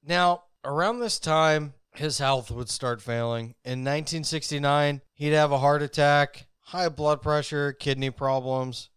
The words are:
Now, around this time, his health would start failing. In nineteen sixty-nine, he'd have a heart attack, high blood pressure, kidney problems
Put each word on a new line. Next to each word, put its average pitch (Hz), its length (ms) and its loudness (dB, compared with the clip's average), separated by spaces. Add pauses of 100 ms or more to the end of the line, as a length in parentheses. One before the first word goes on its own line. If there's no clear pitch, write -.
Now, 175 400 2 (200)
around 175 360 0
this 226 180 -2
time, 156 560 2 (220)
his 143 220 -4
health 135 340 0
would 117 180 -8
start 120 320 -4
failing. 117 640 -4
In 127 180 -6
nineteen 151 400 -4
sixty-nine, 143 800 0 (140)
he'd 147 180 0
have 151 180 4
a 143 80 2
heart 143 240 4
attack, 143 640 2 (140)
high 180 280 -4
blood 151 320 0
pressure, 143 520 -2
kidney 135 380 -2
problems 131 880 -4